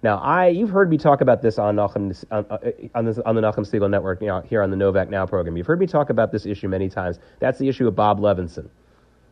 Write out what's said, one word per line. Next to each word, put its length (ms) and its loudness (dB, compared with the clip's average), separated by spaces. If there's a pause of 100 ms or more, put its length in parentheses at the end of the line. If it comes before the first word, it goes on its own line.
Now, 140 2
I, 320 2
you've 200 0
heard 200 4
me 80 2
talk 240 4
about 200 4
this 160 0
on 200 0
Nachum, 520 -4
on, 200 -4
uh, 80 -6 (360)
on 120 -2
this, 140 -2
on 160 0
the 60 2
Nachum 240 0
Segal 240 0
Network, 320 -2
you 60 -4
know, 140 -2
here 200 -2
on 80 2
the 60 -2
Novak 340 2
Now 160 -2
program. 300 -4
You've 100 -6
heard 140 0
me 80 2
talk 220 0
about 220 2
this 140 -4
issue 220 -6
many 220 -2
times. 300 -6 (200)
That's 180 0
the 120 -2
issue 180 0
of 80 0
Bob 240 2
Levinson, 480 -2 (640)